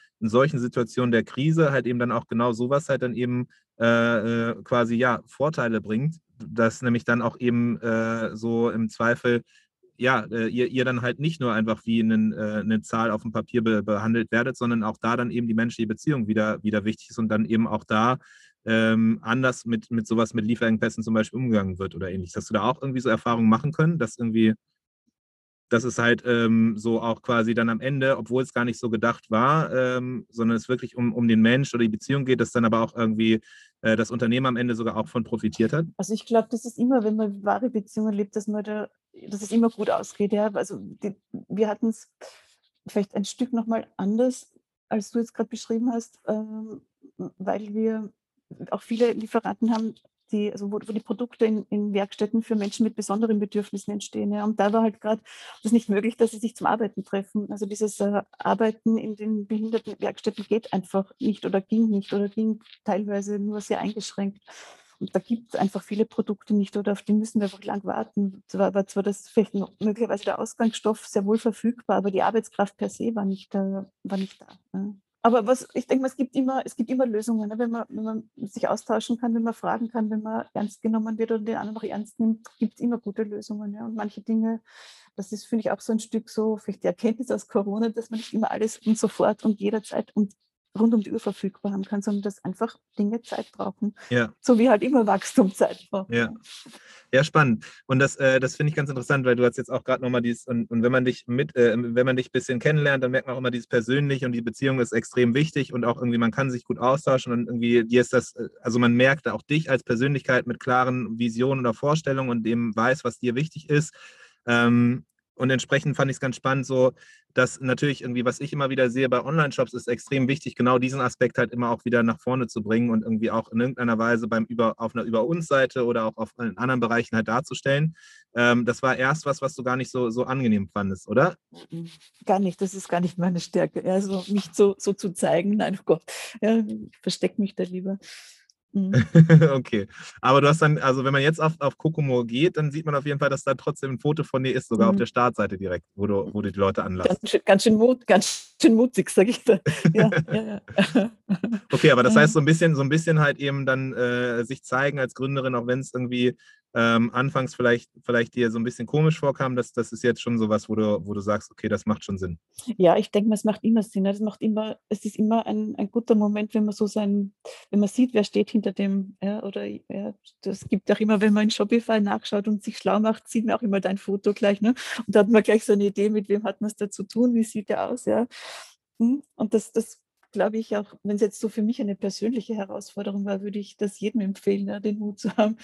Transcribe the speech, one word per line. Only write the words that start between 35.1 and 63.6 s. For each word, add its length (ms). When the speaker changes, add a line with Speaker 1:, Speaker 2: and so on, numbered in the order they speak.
Speaker 1:
profitiert 480
hat? 140
Speaker 2:
Also 180
ich 120
glaub, 240
das 160
ist 120
immer, 280
wenn 100
man 300
wahre 240
Beziehungen 440
lebt, 220
dass 120
man 180
da, 240
dass 120
es 120
immer 160
gut 200
ausgeht, 440
ja. 200
Also 240
die, 380
wir 220
hatten's 420
vielleicht 300
ein 80
Stück 300
noch 120
mal 300
anders, 560
als 220
du 80
jetzt 140
grad 160
beschrieben 440
hast, 340
ähm, 540
weil 360
wir 380
auch 100
viele 320
Lieferanten 600
haben, 220
die, 160
also 220
wo, 40
wo 180
die 80
Produkte 440
in, 240
in 240
Werkstätten 480
für 140
Menschen 300
mit 100
besonderen 440
Bedürfnissen 520
entstehen, 400
ja. 140
Und 160
da 100
war 100
halt 200
grad 180
das 120
nicht 160
möglich, 260
dass 160
sie 80
sich 160
zum 120
Arbeiten 360
treffen. 480
Also 140
dieses, 340
äh, 220
Arbeiten 580
in 200
den 280
Behindertenwerkstätten 1000
geht 240
einfach 480
nicht 260
oder 140
ging 300
nicht 240
oder 160
ging 320
teilweise 540
nur 200
sehr 220